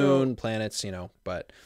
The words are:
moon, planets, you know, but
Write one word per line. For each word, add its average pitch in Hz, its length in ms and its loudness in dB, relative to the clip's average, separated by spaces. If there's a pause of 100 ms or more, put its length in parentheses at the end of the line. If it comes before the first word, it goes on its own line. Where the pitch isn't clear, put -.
(200)
moon, 131 160 2
planets, 110 480 -4
you 101 80 -6
know, 92 200 -10 (120)
but 90 280 -8 (140)